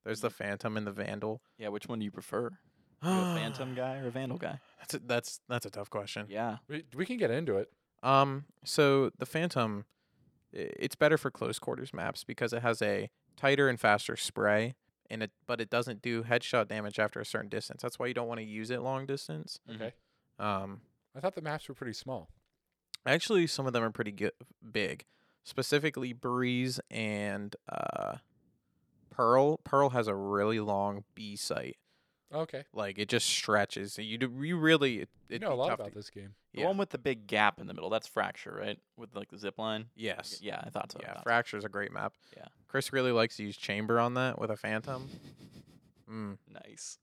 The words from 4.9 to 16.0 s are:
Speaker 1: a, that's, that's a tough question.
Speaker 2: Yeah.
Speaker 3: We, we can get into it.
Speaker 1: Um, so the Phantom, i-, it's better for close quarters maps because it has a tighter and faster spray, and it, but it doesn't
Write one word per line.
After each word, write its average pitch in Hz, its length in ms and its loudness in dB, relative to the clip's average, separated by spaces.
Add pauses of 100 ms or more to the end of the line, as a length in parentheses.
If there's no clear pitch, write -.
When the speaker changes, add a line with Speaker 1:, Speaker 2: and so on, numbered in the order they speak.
Speaker 1:
a, 135 60 -6
that's, 120 500 -2
that's 120 160 -2
a 104 40 -8
tough 101 200 -8
question. 104 400 -6
Speaker 2:
Yeah. 110 280 -2 (120)
Speaker 3:
We, 151 160 -8 (100)
we 180 100 -2
can 247 120 -6
get 170 120 2
into 127 280 2
it. - 160 -2 (300)
Speaker 1:
Um, 139 420 4 (180)
so 139 540 6
the 127 80 -4
Phantom, 120 580 0 (720)
i-, - 40 -10 (220)
it's - 160 -4
better 151 220 6
for 135 120 -2
close 117 300 -4
quarters 123 340 -6
maps - 300 -6
because 120 300 -4
it 117 80 -2
has 117 200 2
a 101 280 0 (260)
tighter 139 320 6
and 123 100 4
faster 104 380 6
spray, 107 600 4 (340)
and 110 140 -4
it, 104 80 -6 (140)
but 120 140 -4
it 110 100 -4
doesn't 120 320 0